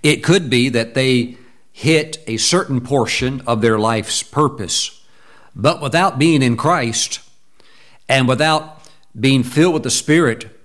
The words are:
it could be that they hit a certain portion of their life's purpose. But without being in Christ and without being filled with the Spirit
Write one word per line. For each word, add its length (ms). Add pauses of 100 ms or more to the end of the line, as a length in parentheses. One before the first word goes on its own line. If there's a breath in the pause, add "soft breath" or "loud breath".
it 200
could 260
be 220
that 240
they 420 (360 loud breath)
hit 460 (100)
a 80
certain 440
portion 680
of 120
their 180
life's 440
purpose. 800 (540 soft breath)
But 260
without 380
being 220
in 140
Christ 640 (920 soft breath)
and 200
without 520 (380 soft breath)
being 240
filled 320
with 80
the 80
Spirit 580 (160)